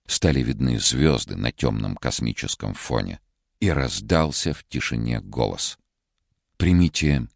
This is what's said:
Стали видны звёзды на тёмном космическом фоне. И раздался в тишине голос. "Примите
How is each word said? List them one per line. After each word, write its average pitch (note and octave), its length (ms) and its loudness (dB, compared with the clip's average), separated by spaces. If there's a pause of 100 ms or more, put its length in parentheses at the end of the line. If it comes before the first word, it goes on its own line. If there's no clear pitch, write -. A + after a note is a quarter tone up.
Стали C#2 360 2
видны A#1+ 360 0
звёзды B1 580 2
на G#1+ 160 -2
тёмном G#1+ 440 -2
космическом - 800 -4
фоне. G1+ 460 -4 (400)
И G2 100 2
раздался D#2+ 840 0
в - 120 -10
тишине A#1 560 -4
голос. G1+ 580 -4 (800)
"Примите D#2 800 2